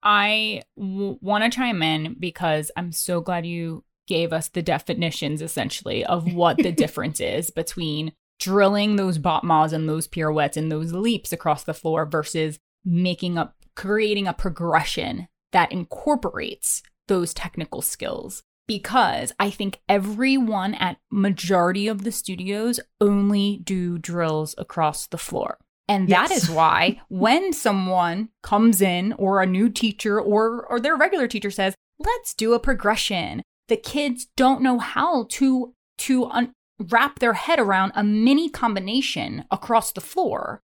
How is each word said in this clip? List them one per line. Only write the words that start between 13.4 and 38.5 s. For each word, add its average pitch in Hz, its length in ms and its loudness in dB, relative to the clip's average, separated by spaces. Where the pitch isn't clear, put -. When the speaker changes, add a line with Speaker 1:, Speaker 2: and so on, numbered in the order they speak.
Speaker 1:
creating 208 520 0
a 175 60 -4
progression 170 920 -2
that 170 200 4
incorporates - 1120 -4
those 180 260 0
technical - 480 -8
skills. - 640 -8
Because 214 720 0
I 202 100 2
think 196 380 -8
everyone 208 880 0
at 180 220 -4
majority 190 800 2
of 208 160 -4
the 220 80 -4
studios 202 680 -4
only 202 640 2
do 175 340 -4
drills 160 600 -2
across - 500 -4
the - 100 -10
floor. - 400 -6
And 196 220 2
that 196 200 6
Speaker 2:
Yes. 370 140 2
Speaker 1:
is 165 60 2
why 160 560 4
Speaker 2:
<laughs> - 40 -20
Speaker 1:
when 262 440 2
someone 185 720 0
comes 214 380 6
in 185 320 2
or 196 280 2
a 185 60 4
new 190 220 4
teacher 214 500 0
or, 220 460 2
or 240 160 -2
their 302 160 2
regular 294 320 2
teacher 208 220 -4
says, 190 240 0
"Let's 233 360 -2
do 220 200 2
a 233 60 4
progression," 208 840 0
the 220 80 4
kids 277 580 -4
don't 262 260 4
know 254 180 4
how 285 500 0
to, 254 440 0
to 254 260 2
un-, 240 260 -2
wrap 233 420 0
their 233 140 4
head 320 260 0
around 196 360 2
a 208 80 0
mini 240 460 4
combination 208 1000 -2